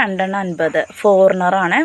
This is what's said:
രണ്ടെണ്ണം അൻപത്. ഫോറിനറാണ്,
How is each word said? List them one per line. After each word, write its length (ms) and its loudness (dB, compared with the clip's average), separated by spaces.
രണ്ടെണ്ണം 440 -4
അൻപത്. 360 -2
ഫോറിനറാണ്, 840 2